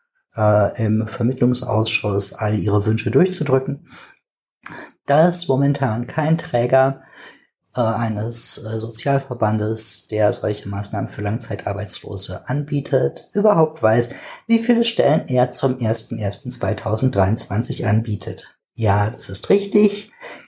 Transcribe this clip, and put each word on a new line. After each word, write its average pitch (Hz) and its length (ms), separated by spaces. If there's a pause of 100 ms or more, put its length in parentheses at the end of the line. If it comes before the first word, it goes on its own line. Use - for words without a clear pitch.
(360)
äh, 107 480
im 107 240
Vermittlungsausschuss 110 1300
all 107 240
ihre 101 280
Wünsche 110 260
durchzudrücken, 139 760 (1160)
dass 165 420
momentan 131 600
kein 160 300
Träger, 131 640 (720)
äh, 123 60
eines, 113 800
äh, 110 160
Sozialverbandes, 110 1300
der 107 240
solche 104 380
Maßnahmen 101 400
für - 120
Langzeitarbeitslose 101 1300
anbietet, 139 840
überhaupt 185 500
weiß, 113 320 (320)
wie 226 120
viele 233 260
Stellen 147 420
er 127 240
zum 127 280
ersten 117 380
ersten 107 320
zweitausenddreiundzwanzig 107 1400
anbietet. 107 720 (160)
Ja, 104 360
das - 200
ist - 200
richtig. 202 640 (340)